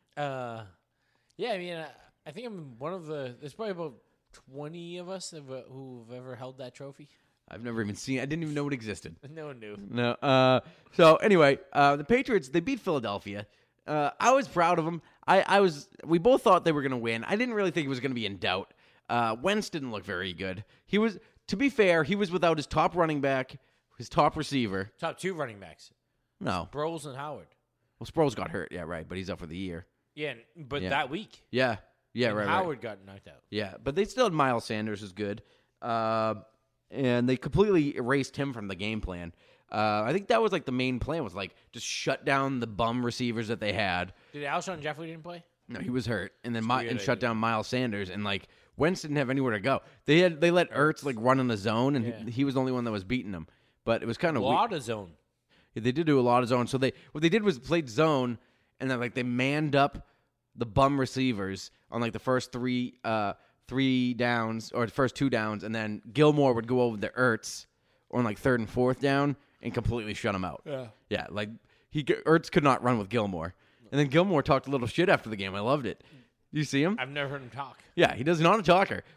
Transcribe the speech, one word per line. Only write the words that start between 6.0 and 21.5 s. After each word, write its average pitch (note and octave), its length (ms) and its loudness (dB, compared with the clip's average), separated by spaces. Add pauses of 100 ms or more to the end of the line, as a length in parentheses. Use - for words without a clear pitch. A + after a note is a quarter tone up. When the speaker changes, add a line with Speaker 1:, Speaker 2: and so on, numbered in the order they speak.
Speaker 2:
ever B2+ 220 -12
held C3 240 -14
that B2 160 -14
trophy. C#3+ 340 -16 (400)
Speaker 1:
I've G#2+ 140 -14
never A#2 180 -4
even G#2 140 -4
seen, C3 240 -4
I C3 60 -4
didn't D#3+ 180 -4
even D3+ 120 -6
know C#3+ 120 -2
it C#3+ 60 -2
existed. G#2 500 -8
Speaker 2:
<laughs> C#3 60 -18
No D#3 180 -14
one C3+ 120 -14
knew. G#2+ 160 -14 (140)
Speaker 1:
No. A#2+ 240 2
Uh, C3 480 6 (320)
so D#3+ 240 10
anyway, D#3 420 6 (140)
uh, C#3+ 220 6
the D3 80 -6
Patriots, A3 460 2
they D#3+ 100 2
beat A3+ 200 -2
Philadelphia. G2+ 680 -4 (400)
Uh, D3 240 0 (100)
I A3 120 4
was C4 160 4
proud F3 320 2
of D#3 80 -2
'em. E3+ 140 -4 (260)
I, F#3 140 8
I G3 180 4
was, E3 280 2 (160)
we E3 140 2
both B3 240 6
thought F3+ 240 6
they E3+ 60 6
were D3 100 0
gonna C3 160 -2
win. A2+ 260 -2
I F#3+ 120 -2
didn't A#3+ 180 -2
really G3+ 180 0
think D3+ 140 -2
it C3+ 40 -4
was C3+ 100 -4
gonna C3 160 -4
be A2+ 100 -4
in G2 120 -6
doubt. F#2+ 360 -4 (360)
Uh, A2+ 320 0
Wentz G3+ 280 0
didn't C3+ 220 -6
look G#2 120 -6
very F#2 300 -4
good. F#2 300 -6 (240)
He F#3+ 100 0
was, G#3+ 220 0 (280)
to - 100 -2